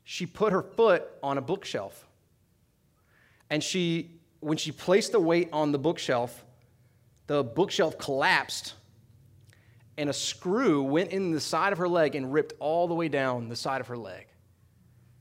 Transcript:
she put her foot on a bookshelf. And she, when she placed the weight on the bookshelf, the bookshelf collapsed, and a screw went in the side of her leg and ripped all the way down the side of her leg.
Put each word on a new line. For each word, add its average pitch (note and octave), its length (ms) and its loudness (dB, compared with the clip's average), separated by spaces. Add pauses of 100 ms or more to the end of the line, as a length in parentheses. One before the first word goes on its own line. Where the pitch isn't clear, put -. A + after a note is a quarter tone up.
she - 200 -8
put G3 280 0
her F#3 100 2
foot G3 400 4 (180)
on C#3 160 -2
a C3+ 60 -2
bookshelf. A#2+ 640 -8 (1400)
And D3+ 120 0
she, E3+ 580 -2 (180)
when D3+ 180 -2
she D#3 140 -6
placed G3 400 2
the A3 100 4
weight E3+ 320 2
on D3+ 200 0
the C#3+ 80 0
bookshelf, C3 640 -2 (840)
the D3 160 0
bookshelf D#3+ 560 0
collapsed, D3 760 0 (1200)
and D3 140 -2
a - 20 -4
screw F3+ 720 0
went D3 300 0
in F#3+ 180 -2
the D#3 100 0
side F3+ 320 0
of E3 60 -2
her F3+ 80 0
leg D#3+ 300 2
and C3 160 -4
ripped D3+ 260 2
all E3 300 0
the E3+ 60 -2
way E3 140 -2
down C3 400 0
the A#2 60 -10
side C3+ 260 -4
of A#2+ 60 -10
her B2 100 -10
leg. F#2+ 300 -12 (960)